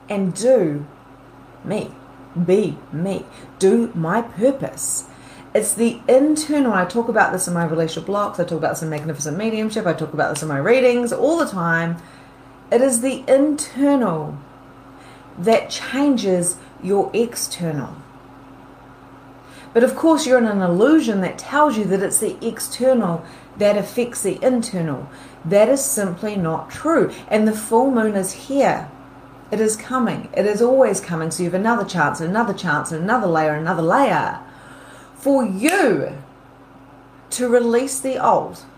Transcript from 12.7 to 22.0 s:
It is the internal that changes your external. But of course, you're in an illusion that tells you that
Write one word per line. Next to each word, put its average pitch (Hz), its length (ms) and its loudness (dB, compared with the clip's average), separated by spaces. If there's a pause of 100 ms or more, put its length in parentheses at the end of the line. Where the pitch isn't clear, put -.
It 240 120 4
is 254 180 2
the 254 260 -4
internal 262 1080 2 (1000)
that 202 320 2
changes 202 880 0 (280)
your 190 260 2
external. 170 840 -4 (1800)
But 233 100 6
of 262 100 2
course, 320 320 4
you're 254 120 6
in 226 80 4
an 202 160 0
illusion 214 580 4
that 180 160 -4
tells 285 400 2
you 214 80 -2
that 185 180 0